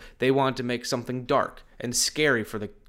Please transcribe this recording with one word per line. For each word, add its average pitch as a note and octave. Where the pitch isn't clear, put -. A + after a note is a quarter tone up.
they C3
wanted C3+
to C3
make A#2+
something B2
dark -
and A#2+
scary C#3+
for G#2+
the, G2+